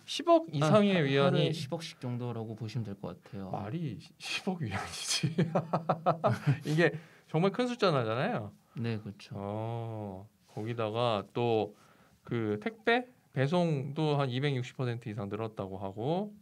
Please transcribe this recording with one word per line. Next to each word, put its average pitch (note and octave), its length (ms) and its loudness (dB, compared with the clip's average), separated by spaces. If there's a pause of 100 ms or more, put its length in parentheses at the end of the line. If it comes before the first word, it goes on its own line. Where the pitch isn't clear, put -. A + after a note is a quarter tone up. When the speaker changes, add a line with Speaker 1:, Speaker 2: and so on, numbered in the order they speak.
Speaker 1:
십억 E4+ 380 4
Speaker 2:
아, - 80 -12
Speaker 1:
이상의 F#3+ 420 6
Speaker 2:
하-, F3+ 60 4
Speaker 1:
위안이 C#3 380 6
Speaker 2:
하루에 D3 140 4
십억씩 - 480 -6
정도라고 A#2+ 560 -4
보시면 A2+ 300 -4
될 G2+ 100 -8
것 - 280 -10
같아요. G2 260 -10
Speaker 1:
말이 A2 500 -6 (180)
십억 - 440 -4
위안이지. - 720 -2
<laughs> - 1300 0
이게 D3+ 240 4 (360)
정말 F3 240 2
큰 B3 160 0
숫자잖아요. C#3+ 840 0 (260)
Speaker 2:
네, A#2 220 -2
그렇죠. G#2 360 -12
Speaker 1:
어, G#2+ 920 -6 (200)
거기다가 A2 760 0 (100)
또 A2+ 400 2 (520)
그 A2 340 -2
택배, A#3 460 0 (280)
배송도 D3 840 2
한 C#3 140 0
이백육십 C3 440 -2
퍼센트 A#2+ 340 -4
이상 G2+ 200 -6
늘었다고 G#2 480 -6
하고, B2 640 -4